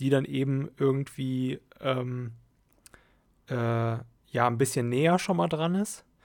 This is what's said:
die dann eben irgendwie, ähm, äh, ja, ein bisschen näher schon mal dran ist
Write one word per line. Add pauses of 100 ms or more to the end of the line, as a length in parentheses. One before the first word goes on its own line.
die
dann
eben
irgendwie, (200)
ähm, (1160)
äh,
ja,
ein
bisschen
näher
schon
mal
dran
ist (200)